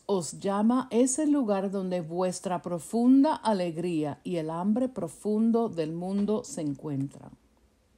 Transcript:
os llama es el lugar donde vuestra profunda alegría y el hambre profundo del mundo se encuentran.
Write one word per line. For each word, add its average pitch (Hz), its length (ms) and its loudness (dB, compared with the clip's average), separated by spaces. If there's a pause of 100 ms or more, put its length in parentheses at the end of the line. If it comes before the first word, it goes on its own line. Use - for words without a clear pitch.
os 170 340 -2
llama 214 500 2
es 262 300 2
el 294 120 2
lugar 202 380 2
donde 185 300 -2
vuestra 175 640 -4
profunda 240 720 4
alegría 175 880 -2
y 175 140 -4
el 156 120 -4
hambre 208 380 0
profundo 220 800 0
del 160 240 -4
mundo 196 540 -2
se - 160 -10
encuentran. 143 680 -6 (680)